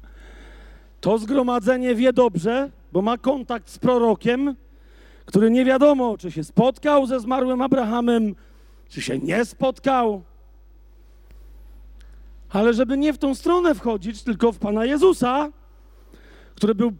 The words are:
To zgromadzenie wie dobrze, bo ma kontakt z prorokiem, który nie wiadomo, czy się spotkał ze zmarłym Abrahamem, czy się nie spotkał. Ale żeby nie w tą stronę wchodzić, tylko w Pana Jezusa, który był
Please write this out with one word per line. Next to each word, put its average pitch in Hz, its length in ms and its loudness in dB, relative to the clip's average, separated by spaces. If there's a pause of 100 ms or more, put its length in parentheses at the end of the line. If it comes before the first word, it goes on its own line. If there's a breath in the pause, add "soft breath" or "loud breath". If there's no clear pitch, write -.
(1000 soft breath)
To 208 160 2
zgromadzenie 247 800 0
wie 247 180 2
dobrze, 240 560 0 (240)
bo 180 80 0
ma 226 160 -2
kontakt 247 520 -6
z - 100 -20
prorokiem, 247 760 0 (720 soft breath)
który 220 260 2
nie 254 140 2
wiadomo, 262 520 2
czy 175 140 -12
się 156 120 -8
spotkał 269 600 2
ze 254 140 -4
zmarłym 254 420 -2
Abrahamem, 240 760 0 (540 soft breath)
czy - 120 -14
się - 180 -6
nie 190 260 -2
spotkał. 247 760 -2 (2250 soft breath)
Ale 226 240 2
żeby 254 240 0
nie 294 160 0
w - 40 -14
tą 269 180 -2
stronę 339 400 0
wchodzić, 208 480 -6
tylko 226 280 0
w 180 60 -8
Pana 214 280 -2
Jezusa, 294 680 2 (1040 soft breath)
który 208 200 0
był 226 240 0